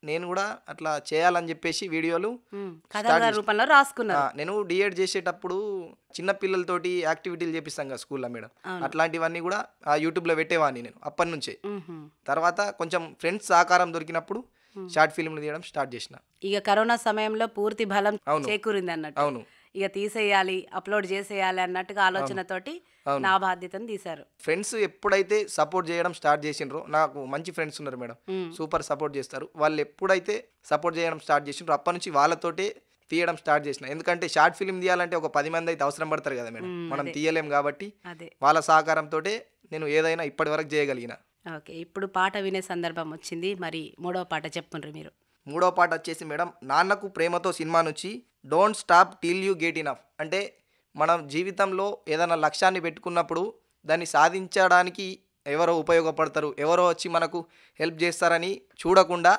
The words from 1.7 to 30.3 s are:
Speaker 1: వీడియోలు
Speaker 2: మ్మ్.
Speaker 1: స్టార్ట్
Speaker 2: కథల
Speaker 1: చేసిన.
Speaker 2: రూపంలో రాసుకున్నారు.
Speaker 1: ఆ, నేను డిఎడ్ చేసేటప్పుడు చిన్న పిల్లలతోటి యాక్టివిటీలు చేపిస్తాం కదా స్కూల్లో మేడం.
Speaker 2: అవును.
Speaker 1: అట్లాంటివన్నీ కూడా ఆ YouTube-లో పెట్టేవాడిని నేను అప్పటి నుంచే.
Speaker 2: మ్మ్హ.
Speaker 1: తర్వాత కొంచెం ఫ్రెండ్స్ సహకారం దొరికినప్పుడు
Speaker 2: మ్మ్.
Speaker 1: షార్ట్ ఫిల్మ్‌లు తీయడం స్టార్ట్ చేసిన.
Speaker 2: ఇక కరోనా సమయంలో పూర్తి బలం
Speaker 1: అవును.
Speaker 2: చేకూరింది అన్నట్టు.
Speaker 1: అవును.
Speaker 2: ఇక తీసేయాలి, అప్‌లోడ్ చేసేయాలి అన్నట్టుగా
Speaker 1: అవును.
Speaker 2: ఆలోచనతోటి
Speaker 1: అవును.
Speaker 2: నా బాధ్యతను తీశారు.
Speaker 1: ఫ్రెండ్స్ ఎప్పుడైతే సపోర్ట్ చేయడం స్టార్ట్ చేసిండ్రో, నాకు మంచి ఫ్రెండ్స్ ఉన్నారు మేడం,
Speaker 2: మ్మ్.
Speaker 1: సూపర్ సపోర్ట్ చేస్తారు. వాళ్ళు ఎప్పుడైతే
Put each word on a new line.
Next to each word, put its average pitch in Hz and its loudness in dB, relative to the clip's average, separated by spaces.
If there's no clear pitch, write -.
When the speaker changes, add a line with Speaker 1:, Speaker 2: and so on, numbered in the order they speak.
Speaker 1:
వీడియోలు 165 0
Speaker 2:
మ్మ్. 196 -10
Speaker 1:
స్టార్ట్ 208 -4
Speaker 2:
కథల 233 6
Speaker 1:
చేసిన. 226 4
Speaker 2:
రూపంలో 208 2
రాసుకున్నారు. 269 4
Speaker 1:
ఆ, 135 0
నేను 180 -4
డిఎడ్ 185 0
చేసేటప్పుడు 180 -2
చిన్న 190 -4
పిల్లలతోటి 180 -2
యాక్టివిటీలు 165 -2
చేపిస్తాం 151 -8
కదా 131 -8
స్కూల్లో 127 -8
మేడం. 117 -12
Speaker 2:
అవును. 185 -8
Speaker 1:
అట్లాంటివన్నీ 165 0
కూడా 180 -2
ఆ 151 4
YouTube-లో 165 0
పెట్టేవాడిని 156 0
నేను 117 -18
అప్పటి 170 -2
నుంచే. 139 -8
Speaker 2:
మ్మ్హ. 180 -10
Speaker 1:
తర్వాత 165 0
కొంచెం 165 -6
ఫ్రెండ్స్ 185 -4
సహకారం 175 4
దొరికినప్పుడు 165 -6
Speaker 2:
మ్మ్. 185 -12
Speaker 1:
షార్ట్ 160 2
ఫిల్మ్‌లు 156 -6
తీయడం 151 -8
స్టార్ట్ 135 -6
చేసిన. 120 -14
Speaker 2:
ఇక 196 -2
కరోనా 214 2
సమయంలో 220 -2
పూర్తి 214 -2
బలం 208 0
Speaker 1:
అవును. 147 0
Speaker 2:
చేకూరింది 208 -2
అన్నట్టు. 156 -6
Speaker 1:
అవును. 143 -2
Speaker 2:
ఇక 196 -4
తీసేయాలి, 196 0
అప్‌లోడ్ 196 -2
చేసేయాలి 190 -2
అన్నట్టుగా 185 -2
Speaker 1:
అవును. 185 4
Speaker 2:
ఆలోచనతోటి 190 -6
Speaker 1:
అవును. 139 0
Speaker 2:
నా 190 4
బాధ్యతను 185 -4
తీశారు. 180 -10
Speaker 1:
ఫ్రెండ్స్ 185 -2
ఎప్పుడైతే 202 2
సపోర్ట్ 165 0
చేయడం 170 0
స్టార్ట్ 151 2
చేసిండ్రో, 143 -6
నాకు 147 0
మంచి 147 -6
ఫ్రెండ్స్ 156 -6
ఉన్నారు 135 -10
మేడం, 120 -12
Speaker 2:
మ్మ్. 185 -6
Speaker 1:
సూపర్ 160 -2
సపోర్ట్ 143 -4
చేస్తారు. 135 -8
వాళ్ళు 151 2
ఎప్పుడైతే 190 0